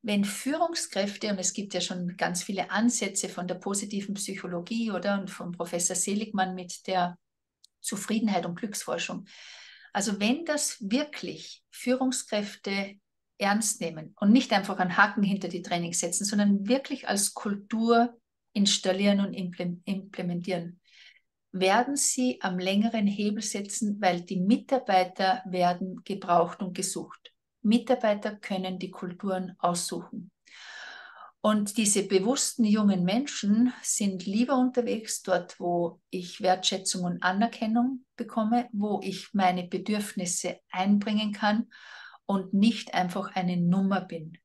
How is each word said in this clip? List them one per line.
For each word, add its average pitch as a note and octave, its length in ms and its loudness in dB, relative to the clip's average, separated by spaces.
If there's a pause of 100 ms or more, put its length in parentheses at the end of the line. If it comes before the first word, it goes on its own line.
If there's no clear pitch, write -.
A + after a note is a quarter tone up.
Wenn G3+ 240 2
Führungskräfte, G3+ 1040 -2
und G3+ 80 0
es F3+ 160 -2
gibt G3+ 200 -8
ja F3+ 80 -2
schon F3+ 360 -4
ganz F3 260 -2
viele - 280 -4
Ansätze G3+ 580 0
von F#3 180 -8
der F3+ 80 -2
positiven G3+ 600 -4
Psychologie, G3 760 -6
oder, G3 280 0
und F#3 100 -8
vom - 220 -10
Professor F3 440 -4
Seligmann G3 600 -2
mit F3+ 320 -12
der F3+ 300 0 (640)
Zufriedenheit G3+ 640 0
und F3 100 -4
Glücksforschung. - 680 -6 (680)
Also G3+ 260 -2
wenn B3 260 0
das D4+ 340 -2
wirklich - 880 -6
Führungskräfte G#3 1300 -4 (420)
ernst G#3 440 0
nehmen D#3+ 380 -8
und G3+ 120 6
nicht C4 220 6
einfach G3 260 0
einen F3+ 180 2
Haken G#3 260 6
hinter F#3 240 0
die F3 160 -6
Trainings E3+ 360 -2
setzen, F3 260 -2
sondern G3+ 420 4
wirklich C4 400 0
als - 260 0
Kultur A3+ 840 2 (360)
installieren G3 680 4
und G3 140 0
implem-, F3 520 -6
implementieren, F3 960 -4 (720)
werden A3 460 4
sie - 440 0
am F3+ 180 -2
längeren G3+ 480 2
Hebel G#3 340 0
sitzen, G#3 580 -4
weil F3+ 220 2
die F3+ 180 -4
Mitarbeiter F#3+ 1080 2
werden F3+ 580 0
gebraucht F3+ 580 2
und F3+ 120 -6
gesucht. - 600 -8 (280)
Mitarbeiter A3 720 2
können F#3 440 -6
die F#3 120 -8
Kulturen F#3 680 -6
aussuchen. F3 720 -4 (1120)
Und G#3+ 340 2
diese G3+ 300 2
bewussten A3+ 560 2
jungen G3+ 400 4
Menschen A3+ 800 2
sind F#3+ 460 -2
lieber A#3+ 300 2
unterwegs A#3 680 0
dort, F3+ 360 0
wo F3 400 -2 (120)
ich F3+ 300 -8
Wertschätzung F#3 600 0
und F3 200 -4
Anerkennung A#3 840 0 (100)
bekomme, A#3 560 0
wo G3+ 320 0
ich F#3+ 300 -8
meine F3+ 300 4
Bedürfnisse F#3+ 960 -4 (100)
einbringen G#3 600 2
kann G#3+ 360 2 (640)
und F#3+ 220 0
nicht G#3 400 4
einfach F#3 420 -2
eine F3+ 220 0
Nummer F#3 440 2
bin. E3 440 -12